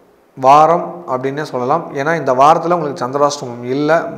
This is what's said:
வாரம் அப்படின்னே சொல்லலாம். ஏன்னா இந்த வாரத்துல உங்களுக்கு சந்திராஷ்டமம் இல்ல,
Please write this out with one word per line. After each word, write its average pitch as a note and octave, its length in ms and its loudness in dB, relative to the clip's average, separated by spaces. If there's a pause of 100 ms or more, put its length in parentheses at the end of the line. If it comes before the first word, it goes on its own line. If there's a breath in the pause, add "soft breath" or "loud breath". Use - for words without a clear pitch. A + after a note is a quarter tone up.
(360)
வாரம் D3+ 720 4
அப்படின்னே C3+ 340 -6
சொல்லலாம். C#3+ 520 -4
ஏன்னா D3 220 -2
இந்த C3+ 180 0
வாரத்துல D#3+ 400 4
உங்களுக்கு D3 320 -4
சந்திராஷ்டமம் C3+ 580 -4
இல்ல, D3 360 0 (180)